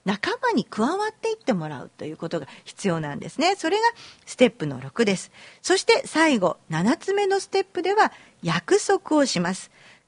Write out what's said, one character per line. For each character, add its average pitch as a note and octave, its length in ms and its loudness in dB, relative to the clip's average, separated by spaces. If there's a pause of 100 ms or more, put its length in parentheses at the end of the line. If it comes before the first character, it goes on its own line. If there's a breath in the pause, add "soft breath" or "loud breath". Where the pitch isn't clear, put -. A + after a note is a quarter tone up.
仲 G3+ 340 -2
間 A#4+ 140 0
に C4 120 2
加 - 200 -4
わ F#4+ 260 0
っ - 20 -10
て - 180 -6
い A4 40 -2
っ - 20 -10
て - 160 -2
も D#3+ 160 -2
ら C#3 140 -12
う - 120 -16
と - 100 -12
い D3+ 80 -10
う D3+ 40 -14
こ E3 120 -8
と E3+ 120 -4
が D3+ 60 -14 (180 loud breath)
必 - 240 -6
要 E3 120 0
な D3 140 -6
ん - 40 -8
で - 100 -10
す - 120 -8
ね。 F#4 160 0
そ D#4+ 120 -4
れ F4+ 100 0
が A4 40 -2 (420 loud breath)
ス - 120 -16
テ - 100 6
ッ - 60 4
プ - 140 -6
の C3 140 -6
六 C3+ 240 -2
で - 120 0
す。 - 160 -10 (280 loud breath)
そ - 160 2
し - 80 0
て - 220 4
最 D#4 320 4
後、 F3+ 200 0 (100)
七 F3+ 280 2
つ - 160 -4
目 G4+ 140 0
の G4 140 2
ス - 80 -12
テ G4 120 0
ッ F#4+ 60 0
プ - 160 -6
で F#4 100 0
は、 G4+ 200 2 (300 loud breath)
約 F3 360 2
束 F#4+ 380 0
を C#4+ 100 4
し - 140 -2
ま F3 120 -2
す。 - 180 -12 (380 soft breath)